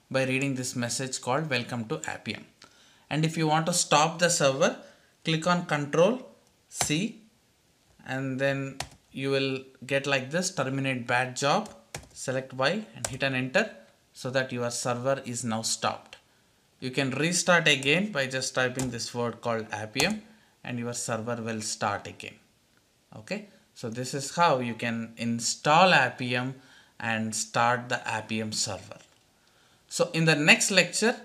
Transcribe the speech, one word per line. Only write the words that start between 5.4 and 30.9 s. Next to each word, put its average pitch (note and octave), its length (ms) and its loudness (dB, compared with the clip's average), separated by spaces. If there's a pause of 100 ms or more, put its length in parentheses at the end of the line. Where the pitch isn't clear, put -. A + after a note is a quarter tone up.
on F3 180 2
Control D#3+ 560 4 (480)
C - 520 -2 (840)
and C3 340 -4
then C#3 380 -2 (340)
you C3+ 200 -4
will C3+ 300 0 (240)
get C3+ 200 0
like C3+ 240 0
this, F3+ 220 -2
"Terminate C3 560 -2
bad B2+ 280 0
job," E3 340 0 (440)
select C3 400 -6
Y D#3 320 0 (100)
and B2+ 120 -6
hit C3+ 160 -6
an C3+ 100 2
enter C3 380 0 (420)
so - 160 -8
that C3 240 0
your A#2+ 160 -2
server B2+ 560 -2
is A#2 180 -6
now A2+ 200 -2
stopped. - 540 -4 (640)
You B2+ 120 -6
can C3+ 180 0
restart D#3+ 580 4
again D3+ 440 4
by C3+ 160 0
just B2+ 260 -4
typing B2+ 380 0
this A#2 220 -8
word A#2+ 280 -4
called A2+ 300 -4
Appium C3+ 500 -2 (420)
and B2+ 140 -6
your A#2+ 160 -6
server A#2 480 -4
will A2+ 200 -6
start G#2 440 -4
again. - 300 -14 (840)
Okay, G3+ 320 -10 (240)
so - 160 -8
this B2+ 240 -6
is C#3 220 -6
how E3 240 6
you A#2 160 -2
can A2+ 420 -4
install D3 760 4
Appium B2+ 600 2 (460)
and A2 340 -2
start A#2+ 560 0
the B2 160 -4
Appium A2 480 -4
server. - 460 -6 (880)
So - 260 0
in E3 120 2
the D#3+ 100 6
next F3+ 360 4
lecture, G3 540 2